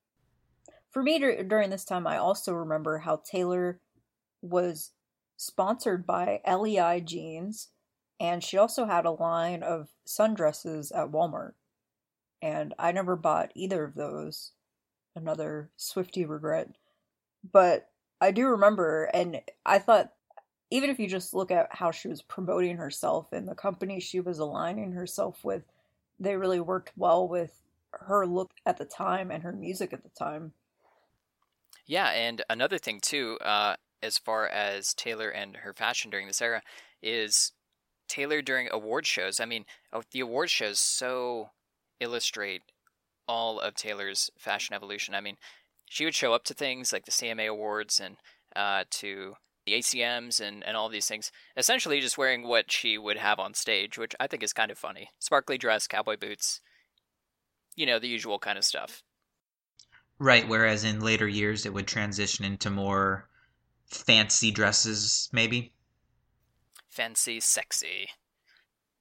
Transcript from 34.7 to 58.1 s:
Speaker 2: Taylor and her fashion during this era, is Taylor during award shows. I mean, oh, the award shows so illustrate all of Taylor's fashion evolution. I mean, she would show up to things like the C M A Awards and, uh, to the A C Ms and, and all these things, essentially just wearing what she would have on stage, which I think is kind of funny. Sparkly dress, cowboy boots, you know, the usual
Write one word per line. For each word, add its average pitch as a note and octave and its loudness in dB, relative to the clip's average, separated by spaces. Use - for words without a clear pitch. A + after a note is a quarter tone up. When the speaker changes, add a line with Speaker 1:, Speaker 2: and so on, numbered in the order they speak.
Speaker 2:
Taylor A2 -6
and G2+ -10
her G2+ -14
fashion A#2 -2
during G2 -4
this G2 -4
era, A#2 0
is A2 0
Taylor D3 -2
during C3 0
award A2 -2
shows. F#2+ 0
I A2+ -2
mean, A2+ -6
oh, A2+ -6
the C3 -6
award C3 -2
shows G#2 0
so B2 -2
illustrate A2+ -4
all A#2 -2
of G2+ -2
Taylor's G2 -4
fashion G2+ -2
evolution. G2+ -6
I G2 -4
mean, G2+ -10
she - -4
would D#3+ -2
show B2 2
up A#2+ 2
to - -6
things B2+ -4
like F#2+ -4
the - -10
C A#2+ 0
M A2+ -4
A A2 -2
Awards G#2+ -2
and, G2 -8
uh, G2 0
to G2 -8
the G2+ 0
A A#2+ 4
C B2+ 0
Ms A#2+ 0
and, G#2 -8
and A2 -4
all A2 -2
these G#2 -4
things, G#2+ -6
essentially D#3 2
just B2+ 0
wearing B2+ 2
what A#2 4
she A2 0
would G#2 -2
have G#2 2
on G2 -4
stage, G#2 0
which A2+ -6
I C#3 0
think A2+ -8
is G#2+ -2
kind A2 2
of G2 -14
funny. - -12
Sparkly C#3 0
dress, A2+ 2
cowboy G#2+ -2
boots, - -6
you D#3 -2
know, A#2+ 4
the A#2 -6
usual A2 -4